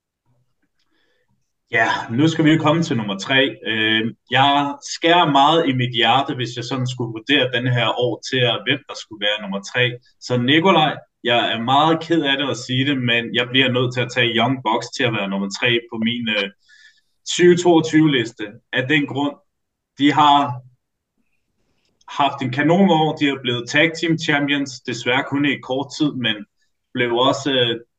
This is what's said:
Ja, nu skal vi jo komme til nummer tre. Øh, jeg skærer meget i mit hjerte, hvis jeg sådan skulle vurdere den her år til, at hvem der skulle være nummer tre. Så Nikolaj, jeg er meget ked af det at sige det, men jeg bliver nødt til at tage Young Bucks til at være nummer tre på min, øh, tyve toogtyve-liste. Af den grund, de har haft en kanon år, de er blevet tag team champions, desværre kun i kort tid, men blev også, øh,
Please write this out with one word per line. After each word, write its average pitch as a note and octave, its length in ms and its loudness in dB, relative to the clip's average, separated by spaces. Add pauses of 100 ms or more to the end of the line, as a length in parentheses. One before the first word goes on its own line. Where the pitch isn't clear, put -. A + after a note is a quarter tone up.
(1700)
Ja, A2+ 180 2 (220)
nu C#3 180 2
skal D#3+ 160 0
vi D3+ 60 6
jo D#3 120 4
komme D#3 200 2
til C3+ 140 -2
nummer G2+ 220 -6
tre. C3+ 220 0 (260)
Øh, A2 480 0 (160)
jeg C#3 440 2 (200)
skærer E3 360 2
meget C#3+ 380 4
i C3+ 40 0
mit B2 220 -2
hjerte, B2+ 400 2
hvis B2 220 -6
jeg A#2 80 -8
sådan B2+ 220 -4
skulle A#2 320 -6
vurdere B2+ 340 0
den B2 200 -4
her A#2+ 160 0 (120)
år E3 300 -2
til, C3+ 60 -2 (160)
at G#2 140 -4
hvem C#3 220 -2
der G#2+ 140 -16
skulle G#2 240 -8
være G#2 160 -2
nummer G2 180 -6 (120)
tre. B2 120 0 (360)
Så B2 160 -4
Nikolaj, D#3 600 2 (280)
jeg A#2 280 0
er A2+ 100 -4
meget D3+ 400 2
ked E3 200 0
af C#3 160 0
det C#3 120 -4
at A#2 60 -4
sige B2+ 300 -2
det, C#3+ 120 0 (120)
men A#2 240 -2
jeg A#2+ 140 0
bliver C3 240 2
nødt B2 220 0
til B2 60 -2
at B2 140 -4
tage A#2+ 240 0
Young B2 160 2 (100)
Bucks A#2 320 -2
til C3+ 80 0
at A#2 80 0
være G2+ 160 -4
nummer G2 200 -4 (120)
tre B2 100 0 (220)
på A#2 40 -8 (120)
min, A#2+ 280 -4
øh, G2+ 140 -4 (840)
tyve F3 220 6
toogtyve-liste. D#3 880 2 (280)
Af B2+ 160 -2
den D3 180 2
grund, C#3+ 280 -4 (640)
de C#3+ 140 4
har C#3+ 480 4 (1500)
haft F3 340 -2
en B2+ 100 -4
kanon E3+ 380 2
år, D#3 260 0
de D3 120 0
er C3+ 140 -2
blevet A#2+ 260 -4
tag E3 320 2
team E3 180 0
champions, C#3+ 640 -2
desværre B2 480 -2
kun C#3+ 160 -2
i C3 160 -2
kort C3+ 280 -6 (100)
tid, D3 140 0
men A2+ 240 -4 (580)
blev B2 220 0
også, C#3 360 0
øh, A#2+ 280 -2 (180)